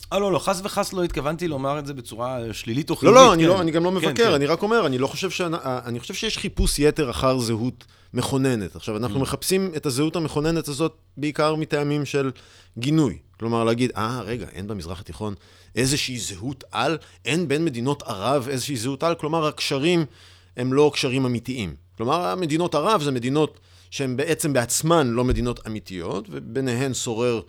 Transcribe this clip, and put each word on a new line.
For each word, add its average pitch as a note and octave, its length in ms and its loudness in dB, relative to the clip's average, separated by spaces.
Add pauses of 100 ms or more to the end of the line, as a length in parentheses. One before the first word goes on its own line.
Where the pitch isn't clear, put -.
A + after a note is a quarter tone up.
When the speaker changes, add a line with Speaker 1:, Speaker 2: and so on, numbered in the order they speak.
(140)
Speaker 1:
אה, F#3+ 60 0
לא, G3+ 120 0
לא, D3+ 80 2
חס F#3+ 240 -2
וחס G3 300 -4
לא F#3 100 -2
התכוונתי E3 440 -4
לומר C#3+ 320 -2
את C#3+ 60 -10
זה C#3+ 80 -10
בצורה, A#2+ 540 -8
אה, G#2+ 60 -8
שלילית A#2+ 360 -4
או D#3+ 120 0
Speaker 2:
לא, D#3 120 8
לא, B3 60 12
Speaker 1:
חיובית, A#3+ 140 12
Speaker 2:
אני E3 100 4
Speaker 1:
כן. E3 60 8
Speaker 2:
לא, F#3 120 4
אני E3 100 2
גם E3 120 2
לא F3+ 60 2
Speaker 1:
כן, F#3+ 60 0
Speaker 2:
מבקר, D#3 180 0 (160)
Speaker 1:
כן. F3 40 6
Speaker 2:
אני C#3+ 120 4
רק D#3+ 160 0
אומר, G#3+ 240 2
אני C3 120 0
לא C3+ 100 2
חושב E3+ 220 -6
שאני, E3 260 -2
אה, B2+ 300 -4
אני A#2+ 140 -6
חושב F#3+ 140 -12
שיש G#3+ 240 -4
חיפוש - 420 0
יתר D3 300 4
אחר C3 300 2
זהות A#2 460 -2 (280)
מכוננת. B2 640 0
עכשיו, G#2+ 220 -6
אנחנו A2+ 220 -2
Speaker 1:
Mm. - 20 0
Speaker 2:
מחפשים F#3 540 -2
את D3 100 -6
הזהות D3+ 300 0
המכוננת D#3+ 520 -2
הזאת D3 300 -4 (200)
בעיקר D3+ 380 0
מטעמים D3 500 0
של C3+ 260 0 (480)
גינוי. C#3 380 2 (220)
כלומר, A#2 240 0
להגיד, A#2 340 2
"אה, A#2 280 -2
רגע, G#2+ 280 -6
אין F#2+ 140 -8
במזרח F2+ 320 -8
התיכון G#2 340 -10 (420)
איזושהי C3 440 0
זהות G2+ 520 -8
על? C#3+ 260 0 (280)
אין D#3 220 0
בין D3+ 180 0
מדינות C#3 380 -2
ערב A#2+ 460 -2
איזושהי C3 280 -4
זהות C3 260 -4
על?" E3 120 0
כלומר, D#3+ 320 -2
הקשרים D3+ 580 0 (520)
הם B2+ 160 -2
לא D3 200 6
קשרים C3 320 0
אמיתיים. A#2+ 500 -4 (220)
כלומר, F3 380 -2
מדינות E3 400 -2
ערב F3 260 2
זה C#3+ 100 -2
מדינות C3+ 480 0 (320)
שהן C3 260 -4
בעצם D#3 360 0
בעצמן C#3 540 4
לא A#2+ 160 0
מדינות A#2+ 440 0
אמיתיות, G#2+ 640 -8
וביניהן C3+ 640 -2
שורר A#2 560 -2